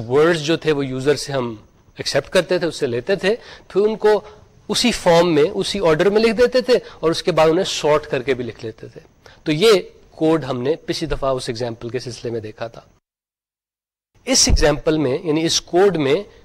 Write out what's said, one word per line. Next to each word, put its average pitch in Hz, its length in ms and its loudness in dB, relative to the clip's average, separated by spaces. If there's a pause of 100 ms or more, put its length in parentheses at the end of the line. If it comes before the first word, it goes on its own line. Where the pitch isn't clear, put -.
ورڈز 156 320 2
جو 156 160 -2
تھے 156 160 0
وہ 139 140 -2
یوزر 131 300 0
سے - 160 -8
ہم 123 220 -4 (420)
ایکسیپٹ - 320 -4
کرتے 180 300 0
تھے، 170 80 -4
اس 151 100 -6
سے 147 100 -4
لیتے 127 300 -2
تھے، 190 180 0 (340)
پھر 185 120 -2
ان 214 160 0
کو 214 240 2 (480)
اسی 214 240 0
فارم 170 420 4
میں، 147 100 4 (100)
اسی 196 260 -4
آرڈر 175 300 2
میں 214 120 2
لکھ 226 140 2
دیتے 247 240 2
تھے 247 140 2 (260)
اور 160 100 0
اس 165 120 -2
کے 180 100 -2
بعد 160 160 4
انہیں 170 160 2
سارٹ 147 420 0
کر 135 160 -4
کے 131 120 0
بھی 120 100 -6
لکھ 113 200 -12
لیتے - 240 -14
تھے۔ - 120 -20 (420)
تو 160 100 -2
یہ 196 200 4 (380)
کوڈ 160 340 0
ہم 127 180 -6
نے 147 140 0 (100)
پچھلی 165 240 -6
دفعہ 139 200 -2
اس 127 180 -4
ایگزامپل 117 400 -8
کے 123 100 -6
سلسلے 120 320 -10
میں 117 100 -6
دیکھا 107 260 -12
تھا۔ - 140 -16 (1400)
اس 247 240 2
ایگزامپل 151 500 2
میں، 139 240 -2
یعنی 160 220 -2
اس 165 160 -2
کوڈ 185 360 2
میں 151 260 0 (220)